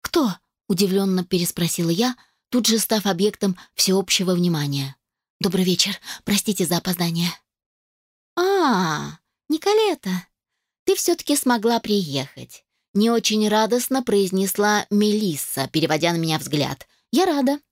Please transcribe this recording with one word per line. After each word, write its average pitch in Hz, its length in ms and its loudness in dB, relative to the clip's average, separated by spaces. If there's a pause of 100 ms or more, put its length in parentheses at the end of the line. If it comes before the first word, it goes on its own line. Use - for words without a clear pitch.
«Кто?» — 247 340 0 (340)
удивленно 190 560 0
переспросила 175 640 -2
я, 233 260 0 (340)
тут 247 160 0
же 220 120 2
став 208 280 -2
объектом 196 500 0 (180)
всеобщего 185 600 0
внимания. 147 600 -2 (440)
«Добрый 185 240 0
вечер. 185 340 0 (260)
Простите 196 420 0
за 175 100 0
опоздание». 170 540 -2 (1040)
«А, 190 800 0 (300)
Николета, 320 760 0 (580)
ты 381 100 2
все-таки 330 420 0
смогла 233 440 0
приехать», 139 840 -4 (280)
не 214 180 2
очень 214 380 0
радостно 226 540 0
произнесла 202 880 0
Мелисса, 208 760 0
переводя 156 440 0
на 170 40 0
меня 160 220 0
взгляд. 139 480 -4 (260)
«Я 330 120 4
рада». 285 360 2 (120)